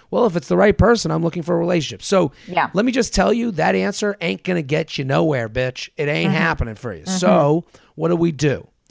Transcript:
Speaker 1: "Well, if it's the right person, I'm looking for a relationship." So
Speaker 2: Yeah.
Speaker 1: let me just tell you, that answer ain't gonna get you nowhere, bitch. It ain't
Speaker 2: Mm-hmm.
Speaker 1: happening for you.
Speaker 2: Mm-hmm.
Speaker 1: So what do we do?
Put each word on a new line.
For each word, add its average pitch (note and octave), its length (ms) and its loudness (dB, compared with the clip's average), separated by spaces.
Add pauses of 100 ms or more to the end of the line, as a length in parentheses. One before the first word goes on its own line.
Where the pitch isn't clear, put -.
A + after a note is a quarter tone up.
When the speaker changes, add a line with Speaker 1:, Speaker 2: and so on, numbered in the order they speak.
(100)
Speaker 1:
"Well, A#3 160 2
if F3 100 0
it's - 120 -4
the F3 80 2
right G3 200 4
person, G3+ 360 4
I'm E3 100 0
looking E3+ 220 -2
for F3 100 -2
a E3+ 40 0
relationship." E3+ 440 -2
So F3+ 300 2 (160)
Speaker 2:
Yeah. E3 260 -2
Speaker 1:
let G3+ 100 2
me B3+ 80 0
just A#3+ 220 -2
tell F#3+ 180 4
you, A#3 200 0
that E3+ 240 0
answer G3+ 440 -2
ain't F#3 220 -4
gonna F3+ 200 -2
get D3+ 360 -4
you C#3+ 60 -4
nowhere, C#3 440 0
bitch. B2+ 480 -4
It D3 120 -2
ain't E3 240 0
Speaker 2:
Mm-hmm. D#3+ 100 0
Speaker 1:
happening C3+ 320 -2
for G#2+ 180 -10
you. D#2+ 100 -12
Speaker 2:
Mm-hmm. F#3 160 -6
Speaker 1:
So E3+ 460 4 (300)
what D#3+ 140 -4
do F3 80 2
we E3+ 160 2
do? C3 340 -2 (240)